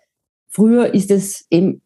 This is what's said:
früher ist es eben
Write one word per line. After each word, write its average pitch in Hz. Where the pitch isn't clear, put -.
früher 226
ist 196
es 196
eben 175